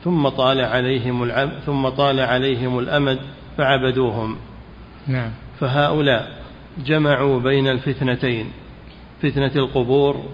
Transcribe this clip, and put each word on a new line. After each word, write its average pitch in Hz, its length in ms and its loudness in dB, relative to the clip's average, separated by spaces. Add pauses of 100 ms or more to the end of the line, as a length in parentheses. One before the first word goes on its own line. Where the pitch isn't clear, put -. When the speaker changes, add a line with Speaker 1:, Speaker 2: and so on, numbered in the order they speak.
Speaker 1:
ثم 160 240 4
طال 131 320 2
عليهم 123 640 0
العم-، 135 420 -2
ثم 139 240 0
طال 135 300 2
عليهم 127 600 0
الأمد 135 400 0 (380)
فعبدوهم. 127 760 0 (720)
Speaker 2:
نعم. 123 240 -2 (280)
Speaker 1:
فهؤلاء 143 680 2 (580)
جمعوا 143 540 4
بين 135 280 2
الفتنتين، 127 760 0 (760)
فتنة 139 340 0
القبور 135 800 2